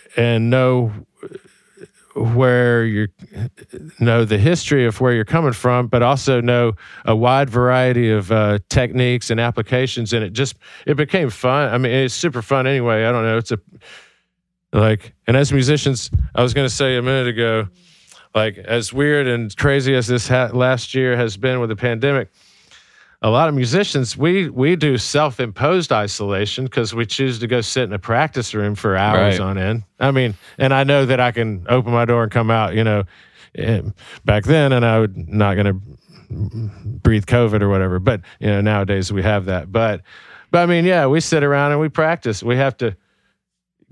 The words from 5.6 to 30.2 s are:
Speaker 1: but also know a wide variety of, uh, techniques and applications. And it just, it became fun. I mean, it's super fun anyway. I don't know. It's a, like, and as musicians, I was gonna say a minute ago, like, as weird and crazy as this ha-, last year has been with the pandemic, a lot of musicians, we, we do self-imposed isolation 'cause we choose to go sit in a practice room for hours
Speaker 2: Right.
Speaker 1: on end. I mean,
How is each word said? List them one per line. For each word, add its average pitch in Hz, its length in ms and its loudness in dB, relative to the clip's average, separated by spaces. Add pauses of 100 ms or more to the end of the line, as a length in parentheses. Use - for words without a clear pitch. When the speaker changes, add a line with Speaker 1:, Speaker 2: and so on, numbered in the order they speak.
Speaker 1:
but 117 160 0
also 131 380 2
know 120 320 2 (320)
a 113 100 2
wide 127 360 2
variety 123 600 2
of, 104 220 0
uh, 104 260 2 (120)
techniques 123 580 0
and 113 100 0
applications. 117 760 -2
And 113 100 0
it 92 80 -8
just, 127 240 -4 (300)
it 147 80 0
became 151 340 0
fun. 127 460 0
I - 20 0
mean, 123 160 0
it's 131 220 0
super 135 260 -4
fun 131 260 0
anyway. 120 380 0
I 117 80 2
don't 120 100 0
know. 113 140 0
It's 113 160 -4
a, 110 60 -2 (1120)
like, 107 400 0 (140)
and 120 100 4
as 143 160 2
musicians, 139 580 0 (240)
I 117 80 2
was 123 120 0
gonna 135 160 0
say 131 260 0
a 120 60 -2
minute 127 260 0
ago, 110 400 -2 (640)
like, 110 220 0
as 107 380 -4
weird 143 320 2
and 117 280 -4
crazy 139 400 0
as 123 120 0
this 123 200 -2
ha-, 127 280 0
last 127 400 0
year 127 240 0
has 113 180 -2
been 127 240 -2
with 117 80 -2
the 107 80 -6
pandemic, 123 540 -2 (920)
a 110 80 0
lot 143 180 4
of 147 60 -2
musicians, 135 600 -2
we, 170 360 0
we 143 260 0
do 147 220 0
self-imposed 147 920 -2
isolation 104 800 -2
'cause 117 260 -4
we 117 120 -2
choose 127 320 -4
to 117 80 -4
go 120 160 0
sit 127 220 -2
in 101 100 -6
a 101 40 -6
practice 123 560 -2
room 104 200 -2
for 98 200 -2
hours 98 440 2
Speaker 2:
Right. - 20 -4
Speaker 1:
on 95 160 -4
end. 104 280 -4 (140)
I 135 120 0
mean, 127 240 0 (240)